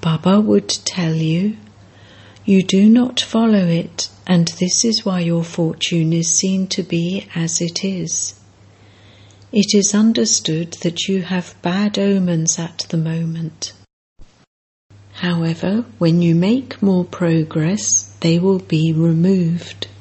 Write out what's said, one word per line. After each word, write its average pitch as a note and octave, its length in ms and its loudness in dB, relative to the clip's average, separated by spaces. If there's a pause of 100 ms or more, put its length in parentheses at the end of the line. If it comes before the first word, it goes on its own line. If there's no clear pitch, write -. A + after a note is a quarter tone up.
Baba F3+ 400 2
would G#3 280 2 (140)
tell D#3+ 320 -2
you, E3 400 0 (880)
"You F#3+ 200 4
do G3 260 4
not B3 320 4
follow A3 440 2
it, - 440 -2 (180)
and E3+ 220 4 (100)
this - 240 0
is A3 220 0
why F#3 160 -2
your E3+ 240 0
fortune E3 640 -2
is E3 200 0
seen F#3+ 360 0
to F#3 160 -4
be F3 500 -4
as E3 280 -4
it E3+ 240 -4
is. F3 480 -6 (1200)
It G#3 200 2
is G3 180 2
understood G#3 880 0
that E3+ 260 -4
you F#3+ 140 -2
have F3+ 400 -6
bad G3+ 380 -2
omens F3+ 580 0
at - 320 -10
the E3+ 80 -2
moment. E3 720 -6 (1400)
However, F3 720 -2 (140)
when E3+ 240 4
you E3+ 100 4
make G#3 480 0
more F#3 240 2
progress, E3 1000 -2 (160)
they E3 180 2
will F#3+ 180 2
be D#3+ 340 0
removed." E3 960 0 (160)